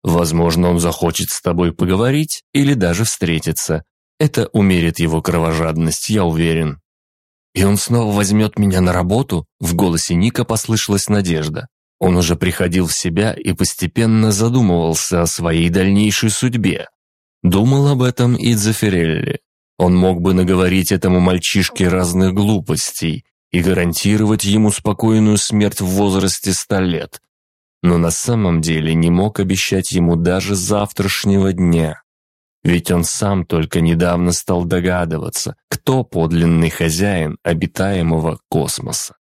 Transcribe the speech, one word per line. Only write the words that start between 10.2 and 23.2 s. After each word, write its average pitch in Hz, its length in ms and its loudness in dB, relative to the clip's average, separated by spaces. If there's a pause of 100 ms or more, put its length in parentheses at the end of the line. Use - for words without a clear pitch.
послышалась - 640 -2
надежда. 82 600 -2 (300)
Он 90 180 2
уже 85 200 2
приходил 90 500 -2
в - 80 -4
себя 92 400 -2
и - 180 -4
постепенно 110 800 0
задумывался 92 920 0
о 85 40 2
своей 82 420 0
дальнейшей 101 600 2
судьбе. 117 580 -2 (540)
Думал 123 460 2
об 131 140 2
этом 123 340 2
и 113 180 0
Дзефирелли. 101 840 0 (380)
Он 90 180 4
мог 90 240 2
бы 92 140 2
наговорить 92 580 2
этому 90 280 2
мальчишке 92 680 0
разных 92 440 2
глупостей 90 920 -2 (260)